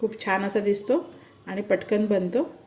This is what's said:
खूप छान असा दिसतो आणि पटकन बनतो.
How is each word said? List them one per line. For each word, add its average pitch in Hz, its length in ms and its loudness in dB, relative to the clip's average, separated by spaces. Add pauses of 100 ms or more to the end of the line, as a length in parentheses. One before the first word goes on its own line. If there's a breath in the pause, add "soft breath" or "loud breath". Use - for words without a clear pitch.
खूप 220 240 -2
छान 196 180 2
असा 202 180 0
दिसतो 202 500 0 (360 loud breath)
आणि 190 160 -6
पटकन 208 440 0
बनतो. 202 420 0 (180)